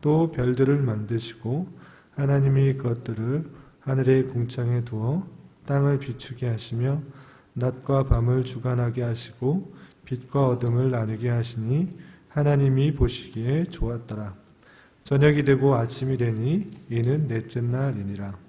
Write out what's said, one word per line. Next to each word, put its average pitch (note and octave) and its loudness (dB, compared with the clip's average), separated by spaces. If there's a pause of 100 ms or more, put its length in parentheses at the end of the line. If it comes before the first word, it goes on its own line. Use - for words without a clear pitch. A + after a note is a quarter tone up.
또 D#3 4
별들을 C3 2
만드시고 A2+ -4 (480)
하나님이 C#3 4
그것들을 A#2+ -4 (300)
하늘의 C3 2
궁창에 A#2+ -2
두어 B2 -2 (380)
땅을 C#3 2
비추게 B2 -8
하시며 A#2+ -2 (540)
낮과 B2+ 0
밤을 B2 2
주관하게 B2 -2
하시고 B2+ -4 (300)
빛과 C3 0
어둠을 B2 2
나누게 A2+ -2
하시니 A#2 0 (400)
하나님이 C#3 4
보시기에 B2+ -2
좋았더라. A2 -6 (680)
저녁이 D3 4
되고 C3+ 4
아침이 B2 -2
되니 A#2+ 0 (200)
이는 B2 0
넷째 A#2 -4
날이니라. G2+ -4 (120)